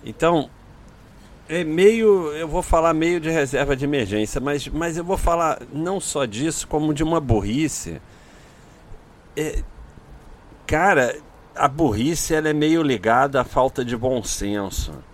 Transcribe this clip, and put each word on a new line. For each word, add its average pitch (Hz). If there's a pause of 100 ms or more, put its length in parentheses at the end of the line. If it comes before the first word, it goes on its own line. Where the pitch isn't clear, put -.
Então, 160 (1000)
é 170
meio, 190
eu 160
vou 165
falar 165
meio 165
de 156
reserva 139
de 131
emergência, 107
mas, 143
mas 160
eu 175
vou 180
falar 170 (120)
não 175
só 143
disso, 123
como 151
de 143
uma 165
burrice. 117 (1400)
É, - (1040)
cara, 151 (380)
a -
burrice, 143
ela 156
é 151
meio 156
ligada 127
à -
falta 131
de 120
bom 127
senso. 101 (200)